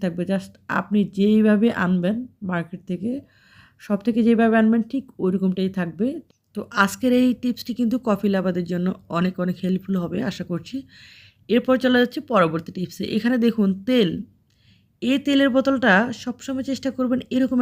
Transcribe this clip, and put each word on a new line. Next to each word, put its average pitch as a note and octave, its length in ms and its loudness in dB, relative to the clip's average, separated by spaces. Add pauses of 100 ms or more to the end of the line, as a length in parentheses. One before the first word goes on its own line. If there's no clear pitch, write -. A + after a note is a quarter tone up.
থাকবে। F3 280 -4
Just F#3+ 220 -4 (280)
আপনি G3+ 180 -2 (200)
যেইভাবে G#3+ 500 4 (160)
আনবেন F3+ 320 0 (340)
মার্কেট F3 300 -6 (100)
থেকে, F3+ 200 -4 (720)
সব G3+ 240 -2
থেকে A#3 160 0
যেভাবে A3+ 400 4
আনবেন A3+ 200 2 (100)
ঠিক C4+ 120 -4 (140)
ওইরকমটাই F#3 600 -2
থাকবে। E3+ 280 -4 (480)
তো G#3 60 -8 (220)
আজকের G3 380 0
এই B3+ 80 4 (120)
টিপসটি B3 400 -6
কিন্তু A#3+ 160 0 (120)
কফি G3+ 260 0
লাভারদের F#3 380 -2
জন্য F3+ 140 -2 (220)
অনেক F3 340 -2
অনেক F3+ 220 -4
হেল্পফুল F#3 380 -2
হবে E3+ 160 -6 (120)
আশা F3+ 200 -8
করছি। F3 260 -8 (720)
এরপর A#3+ 260 2 (100)
চলে B3+ 180 4
যাচ্ছে B3 180 -2 (120)
পরবর্তী E3 440 2
টিপসে। F#3 280 -8 (120)
এখানে A#3+ 220 0
দেখুন A3+ 300 2 (200)
তেল, A#3 220 4 (920)
এই C4 240 0
তেলের C#4 280 4
বোতলটা C4 380 2 (320)
সবসময় C4 460 -8
চেষ্টা C4 260 -4
করবেন B3+ 240 -2 (160)
এরকম C4 260 0